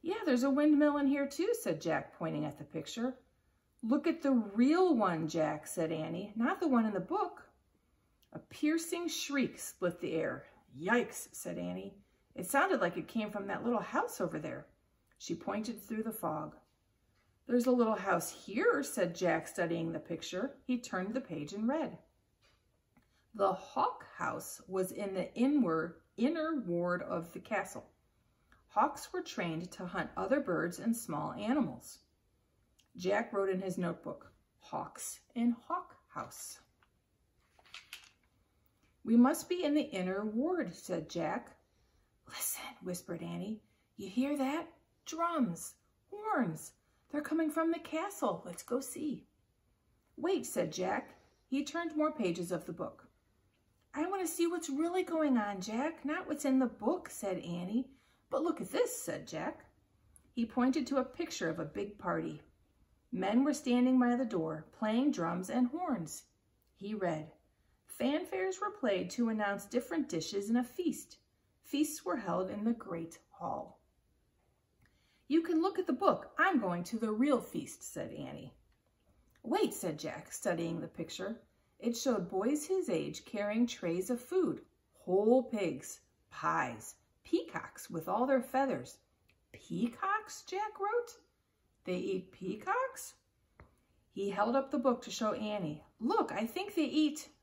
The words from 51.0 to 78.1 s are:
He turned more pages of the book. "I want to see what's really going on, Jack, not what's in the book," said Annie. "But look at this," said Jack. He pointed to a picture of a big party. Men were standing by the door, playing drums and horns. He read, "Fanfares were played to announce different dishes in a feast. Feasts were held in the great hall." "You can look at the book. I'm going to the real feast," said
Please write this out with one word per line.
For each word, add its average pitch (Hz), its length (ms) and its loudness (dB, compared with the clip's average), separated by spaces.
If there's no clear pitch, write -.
He 285 180 0
turned 330 320 -4
more 311 160 2
pages 175 380 -2
of 170 140 -4
the 175 80 -8
book. - 360 -10
"I 311 140 0
want 381 140 -2
to 339 60 0
see 339 200 2
what's 330 220 -2
really 339 340 0
going 311 340 4
on, 208 220 0
Jack, 233 460 -4
not 311 200 -2
what's - 200 -6
in 262 140 6
the 262 60 6
book," 247 440 -2
said 190 300 -4
Annie. 180 520 -4
"But - 140 0
look 330 180 -2
at 185 80 -6
this," - 340 0
said - 240 -6
Jack. 165 380 -6
He 233 140 0
pointed 254 420 2
to 277 100 2
a 254 60 4
picture 254 460 -4
of 165 100 -4
a 151 60 -4
big 202 340 -8
party. 160 420 -4
Men 202 320 4
were 285 100 4
standing 247 460 4
by 240 160 6
the 254 100 2
door, 160 460 -2
playing 233 400 2
drums 180 400 -2
and 247 160 4
horns. 262 560 -4
He 208 220 -6
read, 165 360 -2
"Fanfares 359 720 -2
were 403 120 -2
played 190 400 0
to 233 180 0
announce 202 380 0
different 269 420 -2
dishes 202 400 -2
in 233 60 4
a 247 80 4
feast. - 560 -4
Feasts - 420 0
were 185 140 0
held 185 320 0
in 208 140 -6
the 233 100 4
great 170 460 -6
hall." - 500 -8
"You 330 160 4
can 330 180 2
look 381 160 2
at 370 80 0
the - 80 2
book. - 460 4
I'm 339 200 6
going 175 260 0
to 226 120 -4
the 214 140 0
real 247 280 4
feast," - 440 -8
said - 300 -10